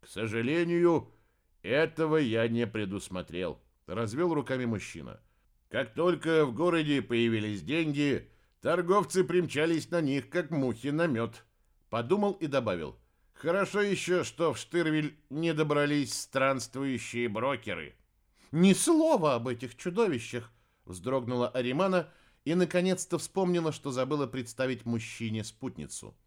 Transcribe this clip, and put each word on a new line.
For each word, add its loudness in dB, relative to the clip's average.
«К -20
сожалению, 0
этого 0
я 2
не 0
предусмотрел», -6
развел -2
руками -2
мужчина. -6
«Как -4
только 2
в -4
городе 2
появились 0
деньги, -2
торговцы 2
примчались 0
на 0
них, 0
как -2
мухи 0
на 2
мед». -2
Подумал 2
и -4
добавил: 0
«Хорошо 0
еще, 2
что 0
в -6
Штырвель 0
не 0
добрались 2
странствующие -2
брокеры». -4
«Ни 6
слова 4
об -4
этих -6
чудовищах!» -2
вздрогнула -2
Аримана 0
и 0
наконец-то 0
вспомнила, 0
что -8
забыла -2
представить -4
мужчине -4
спутницу. -12